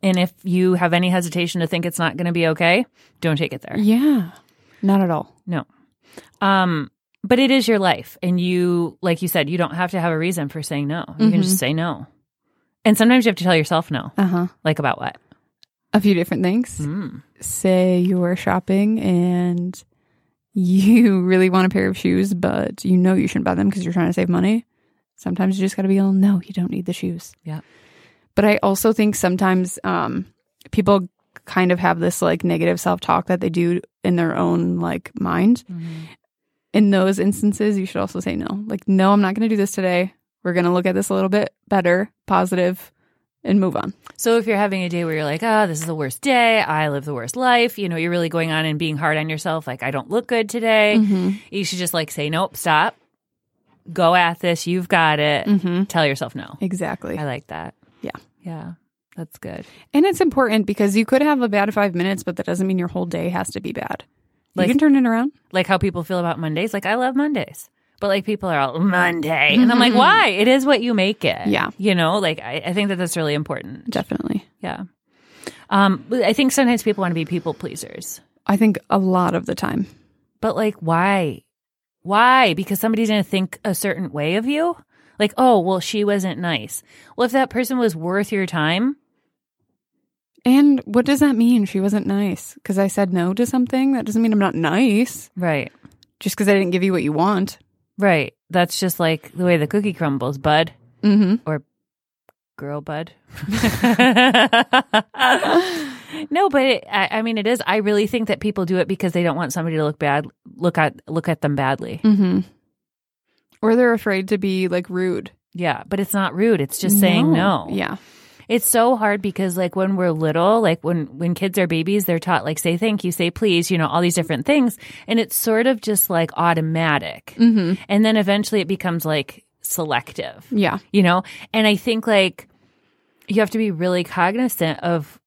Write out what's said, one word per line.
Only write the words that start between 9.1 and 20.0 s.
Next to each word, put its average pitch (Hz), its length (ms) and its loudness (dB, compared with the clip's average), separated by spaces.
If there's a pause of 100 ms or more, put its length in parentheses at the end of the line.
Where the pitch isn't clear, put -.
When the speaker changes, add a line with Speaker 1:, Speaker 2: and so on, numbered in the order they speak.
Speaker 1:
you 180 60 -4
said, 151 200 0
you 165 120 -4
don't 170 160 -4
have 180 160 -4
to 190 80 -4
have 170 120 -2
a 160 60 -2
reason 165 320 -4
for 156 140 -10
saying 147 240 -6
no. 160 180 -6 (140)
You 220 100 6
can 202 140 2
just 185 100 0
Speaker 2:
Mm-hmm. 185 40 0 (120)
Speaker 1:
say 147 40 -2
no. 160 340 -4 (760)
And 214 140 4
sometimes 240 280 6
you 233 40 6
have 196 60 0
to 175 80 -8
tell 180 120 4
yourself 160 360 0
no. - 260 -6
Speaker 2:
Uh-huh. 180 300 0 (160)
Speaker 1:
Like 156 160 0
about 143 200 -2
what? - 180 -8 (760)
Speaker 2:
A 214 80 4
few 202 140 4
different 175 260 0
things. 208 380 -2
Speaker 1:
Mm. 156 420 -6 (180)
Speaker 2:
Say 185 600 2
you're 180 360 0
shopping 196 640 0
and 180 840 -2 (720)